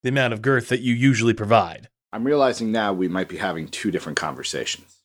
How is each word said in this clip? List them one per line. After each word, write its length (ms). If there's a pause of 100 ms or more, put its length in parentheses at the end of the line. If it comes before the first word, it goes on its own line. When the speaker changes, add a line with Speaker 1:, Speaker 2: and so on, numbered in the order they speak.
Speaker 1:
The 80
amount 240
of 80
girth 260
that 120
you 140
usually 380
provide. 560 (240)
Speaker 2:
I'm 120
realizing 480
now 200
we 160
might 200
be 100
having 300
two 220
different 280
conversations. 880